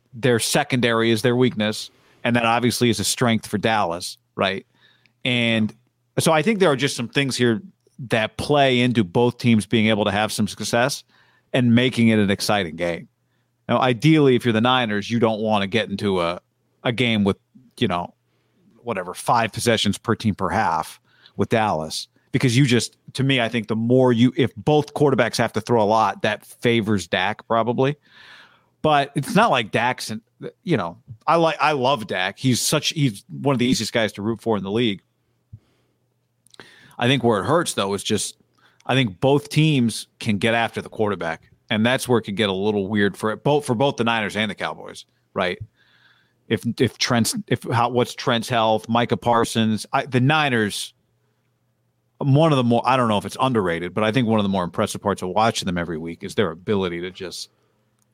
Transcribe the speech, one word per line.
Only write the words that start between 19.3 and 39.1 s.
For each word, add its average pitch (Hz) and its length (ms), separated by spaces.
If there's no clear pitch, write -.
possessions 107 460
per - 180
team 104 200
per 92 140
half 85 500
with 98 140
Dallas, 90 580
because 127 240
you 143 100
just, 117 320
to 131 100
me, 135 180
I 110 80
think 117 180
the 113 80
more 123 380
you, 120 220
if 127 200
both 151 380
quarterbacks 123 440
have 113 160
to 104 80
throw 117 200
a 104 40
lot, 107 360
that 107 240
favors 110 640
Dak 98 400
probably. 120 480
But 143 340
it's 151 200
not 214 160
like 120 200
Dak's, 123 380
an-, 110 120
you 165 140
know, 87 200
I 160 80
like, 160 240
I 143 140
love 127 340
Dak. 95 320
He's 127 220
such, - 280
he's 135 400
one 139 240
of 123 60
the 123 80
easiest 113 260
guys 110 200
to 104 80
root 110 200
for 113 160
in 95 60
the 98 80
league. 110 300
I 120 80
think 131 160
where 113 160
it 87 60
hurts, 151 280
though, 98 220
is 98 80
just, - 340
I 127 80
think 120 260